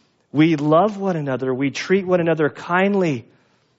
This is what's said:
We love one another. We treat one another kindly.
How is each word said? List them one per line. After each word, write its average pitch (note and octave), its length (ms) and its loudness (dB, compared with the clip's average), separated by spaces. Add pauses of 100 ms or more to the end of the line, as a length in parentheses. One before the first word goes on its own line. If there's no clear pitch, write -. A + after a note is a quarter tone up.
(320)
We D#3 240 2
love E3 420 2
one F#3+ 200 -2
another. C3 360 -4
We C3+ 180 -2
treat F#3 360 -2
one F3+ 140 2
another D#3+ 280 0
kindly. F3+ 800 -2 (520)